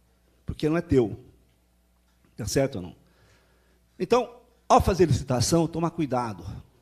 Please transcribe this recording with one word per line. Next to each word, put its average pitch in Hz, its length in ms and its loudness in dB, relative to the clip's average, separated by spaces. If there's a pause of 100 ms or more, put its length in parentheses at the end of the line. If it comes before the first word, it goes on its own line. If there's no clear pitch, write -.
(440)
porque - 240 -4
não 156 80 0
é 170 60 -2
teu. 127 360 2 (1160)
Tá 123 80 -10
certo 135 300 -2
ou 92 80 -8
não? 90 140 -14 (1000)
Então, 226 320 0 (380)
ao 262 100 8
fazer 190 280 4
licitação, 147 600 0
toma 165 240 -4
cuidado, 120 540 -4 (380)